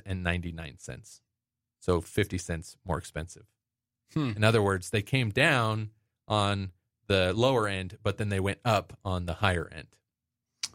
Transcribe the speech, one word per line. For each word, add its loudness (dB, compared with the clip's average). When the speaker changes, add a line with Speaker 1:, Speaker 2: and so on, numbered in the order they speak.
Speaker 1:
and -6
ninety-nine -4
cents, -16
so 2
fifty -2
cents -8
more -2
expensive. -12
Speaker 2:
Hmm. -2
Speaker 1:
In 0
other 6
words, 0
they 0
came 0
down 2
on 0
the 4
lower 2
end, -6
but -2
then -2
they 0
went -2
up 2
on -2
the -4
higher 0
end. -14